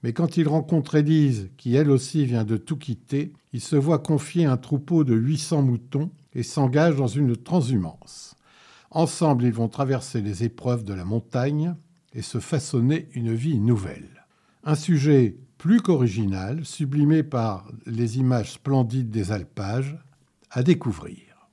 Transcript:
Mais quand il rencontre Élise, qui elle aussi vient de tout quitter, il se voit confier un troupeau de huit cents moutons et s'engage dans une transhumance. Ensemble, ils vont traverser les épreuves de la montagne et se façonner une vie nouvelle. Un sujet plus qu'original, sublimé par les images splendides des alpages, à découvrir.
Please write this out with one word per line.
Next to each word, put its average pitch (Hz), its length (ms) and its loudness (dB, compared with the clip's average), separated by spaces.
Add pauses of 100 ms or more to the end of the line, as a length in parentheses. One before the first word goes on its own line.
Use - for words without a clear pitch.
Mais 120 100 -4
quand 165 240 0
il 165 100 2
rencontre 151 480 0
Élise, 147 600 4
qui 120 180 -2
elle 143 160 4
aussi 139 360 2
vient 117 180 0
de 107 140 0
tout 151 180 -6
quitter, 139 560 -6 (220)
il 120 80 -8
se - 140 -2
voit 147 220 4
confier 165 460 0
un 127 140 2
troupeau 151 460 0
de 123 100 2
huit 127 240 0
cents 151 240 0
moutons 135 480 -2 (240)
et 123 80 -4
s'engage 143 540 2
dans 135 100 0
une 120 280 0
transhumance. 120 1000 -4 (540)
Ensemble, 156 540 2
ils 120 100 2
vont 113 140 -2
traverser 131 520 -4
les 101 240 -4
épreuves 117 400 -4
de 98 80 -8
la 90 140 -8
montagne 139 680 -2 (360)
et 120 80 -12
se 113 200 -6
façonner 143 760 -2
une 117 180 -4
vie 123 260 -2
nouvelle. 104 680 -2 (380)
Un 156 100 2
sujet 147 640 4 (180)
plus 208 240 2
qu'original, 113 840 0
sublimé 147 600 0
par 113 420 -4 (180)
les 117 340 -2
images 127 340 0
splendides 127 580 0
des 104 220 -2
alpages, 110 640 -6 (540)
à 123 100 0
découvrir. - 920 -2